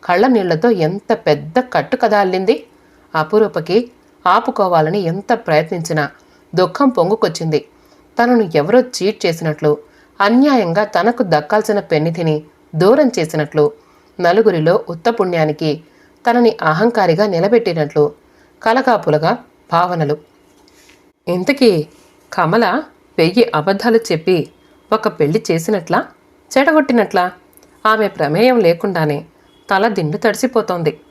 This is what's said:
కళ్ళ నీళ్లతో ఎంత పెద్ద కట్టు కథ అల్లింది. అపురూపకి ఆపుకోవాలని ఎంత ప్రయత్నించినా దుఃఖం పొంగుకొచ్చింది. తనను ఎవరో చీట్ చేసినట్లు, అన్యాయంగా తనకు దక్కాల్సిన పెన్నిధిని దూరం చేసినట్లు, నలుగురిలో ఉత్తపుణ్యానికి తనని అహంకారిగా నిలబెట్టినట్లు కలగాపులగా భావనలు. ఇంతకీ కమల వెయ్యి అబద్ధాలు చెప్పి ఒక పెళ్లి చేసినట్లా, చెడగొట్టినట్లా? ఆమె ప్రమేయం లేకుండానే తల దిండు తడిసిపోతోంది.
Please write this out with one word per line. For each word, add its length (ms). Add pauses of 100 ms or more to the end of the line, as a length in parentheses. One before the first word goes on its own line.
కళ్ళ 220
నీళ్లతో 440
ఎంత 420
పెద్ద 460 (140)
కట్టు 240
కథ 180
అల్లింది. 420 (580)
అపురూపకి 760 (340)
ఆపుకోవాలని 760
ఎంత 320
ప్రయత్నించినా 720 (500)
దుఃఖం 340
పొంగుకొచ్చింది. 720 (580)
తనను 360
ఎవరో 260
చీట్ 460
చేసినట్లు, 520 (420)
అన్యాయంగా 640
తనకు 420
దక్కాల్సిన 540
పెన్నిధిని 640 (340)
దూరం 320 (100)
చేసినట్లు, 460 (560)
నలుగురిలో 680
ఉత్తపుణ్యానికి 920 (420)
తనని 380
అహంకారిగా 640
నిలబెట్టినట్లు 760 (580)
కలగాపులగా 680 (400)
భావనలు. 440 (1120)
ఇంతకీ 420 (640)
కమల 500 (360)
వెయ్యి 260 (100)
అబద్ధాలు 460 (120)
చెప్పి 240 (560)
ఒక 160
పెళ్లి 420
చేసినట్లా, 540 (460)
చెడగొట్టినట్లా? 760 (600)
ఆమె 220
ప్రమేయం 500
లేకుండానే 680 (460)
తల 180
దిండు 280
తడిసిపోతోంది. 760 (180)